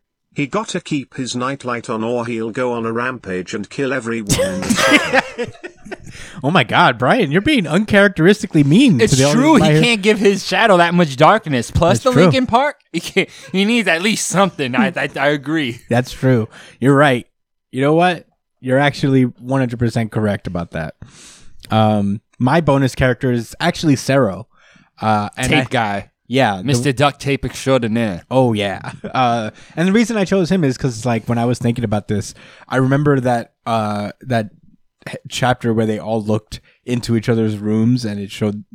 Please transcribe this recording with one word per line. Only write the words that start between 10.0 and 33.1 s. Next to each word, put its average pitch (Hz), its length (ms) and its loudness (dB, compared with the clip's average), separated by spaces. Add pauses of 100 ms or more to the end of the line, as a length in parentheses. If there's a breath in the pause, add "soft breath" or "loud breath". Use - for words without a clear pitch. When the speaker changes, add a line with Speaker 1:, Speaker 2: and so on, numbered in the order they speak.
Speaker 3:
give 208 180 2
his 202 260 2
shadow 196 300 2
that 170 180 4
much 165 220 2
darkness. 156 560 2
Plus 143 280 2
Speaker 2:
That's - 40 -8
Speaker 3:
the 254 80 2
Speaker 2:
true. 185 120 6
Speaker 3:
Linkin 247 240 4
Park, 269 340 0 (100)
he 165 80 -6
can't, - 300 -2 (240 loud breath)
he 190 100 0
needs 220 240 0
at 165 140 2
least 208 260 0
something. 165 480 0
I, 127 180 2
I, 139 240 -4
I 143 120 0
agree. 143 500 -2 (100)
Speaker 2:
That's 123 220 0
true. 127 380 0 (320 loud breath)
You're 139 160 4
right. 139 300 2 (440)
You 123 80 -6
know 143 140 2
what? 170 340 0 (320)
You're 127 180 0
actually 135 460 2
one 127 380 -4
hundred 120 180 -4
percent 117 320 -2
correct 104 360 -2
about 87 240 -8
that. 80 240 -10 (760 loud breath)
Um, 107 500 2 (200)
my 143 200 2
bonus 139 340 0
character 127 380 0
is 117 260 -4
actually 151 380 0
Sero. 123 500 -2 (540 soft breath)
Uh, 107 340 0
and 127 160 -4
Speaker 3:
Tape 143 140 2
Speaker 2:
I - 40 -10
Speaker 3:
guy. 101 420 -4 (140)
Speaker 2:
Yeah, 117 320 0
the 92 60 -10
Speaker 3:
Mister 131 300 0
Duct 139 260 0
Tape 139 240 -4
extraordinaire. 117 880 -2
Speaker 2:
Oh, 123 220 2
yeah. 98 440 -4
<laughs> - 60 -16
Uh, 120 480 -2 (240 loud breath)
and 170 120 0
the 190 40 2
reason 226 240 2
I 202 80 0
chose 180 260 0
him 185 140 0
is 131 140 0
'cause, 117 280 -6
like, 117 220 -2
when 120 100 -2
I 117 80 0
was 123 140 -2
thinking 120 240 -2
about 104 240 -4
this, 101 260 -6 (340 loud breath)
I 127 100 -4
remember 139 420 2